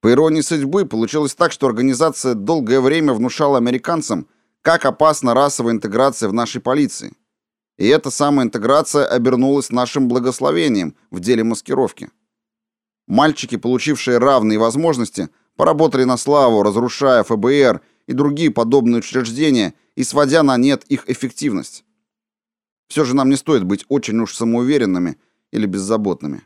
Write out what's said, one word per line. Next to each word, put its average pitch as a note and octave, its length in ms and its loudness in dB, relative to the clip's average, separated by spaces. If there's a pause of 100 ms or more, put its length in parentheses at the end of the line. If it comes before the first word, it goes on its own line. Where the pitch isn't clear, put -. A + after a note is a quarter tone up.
По A2+ 120 4
иронии D#3 280 4
судьбы, D3+ 460 -2
получилось B2 480 -2
так, E3+ 160 2
что - 160 -4
организация B2+ 680 0
долгое B2 460 0
время C#3+ 320 2
внушала B2+ 460 0
американцам, B2 680 -4 (340)
как E3 220 2
опасна C#3 500 2
расовая B2+ 380 0
интеграция A2+ 560 0
в F#2+ 40 -2
нашей A#2 280 -4
полиции. B2+ 560 -4 (600)
И G2 120 0
эта C#3 220 2
самая C#3+ 360 0
интеграция C3 580 0
обернулась B2+ 680 0
нашим B2+ 360 -2
благословением B2 880 -2 (160)
в F#2+ 80 -12
деле A2 240 0
маскировки. A#2 680 -4 (1000)
Мальчики, C#3 480 -2
получившие B2 600 -2
равные A#2 420 2
возможности, A#2 680 -2 (280)
поработали C#3+ 480 2
на B2+ 120 0
славу, B2+ 460 4
разрушая A#2 600 2
Ф - 140 -2
Б B2+ 240 2
Р A#2+ 200 4 (260)
и - 60 -6
другие C#3+ 400 0
подобные A#2 460 2
учреждения A#2+ 760 -2 (220)
и C3 80 -2
сводя D3 400 2
на C#3 120 2
нет C3 280 0
их - 260 -6
эффективность. B2 720 -6 (1040)
Все D3+ 160 0
же B2+ 120 -2
нам C3+ 120 2
не C#3 80 2
стоит C3+ 280 0
быть G2 240 -4
очень A#2 320 -2
уж G#2+ 140 -6
самоуверенными A#2 840 -2 (320)
или G#2+ 160 -4
беззаботными. F#2+ 800 -4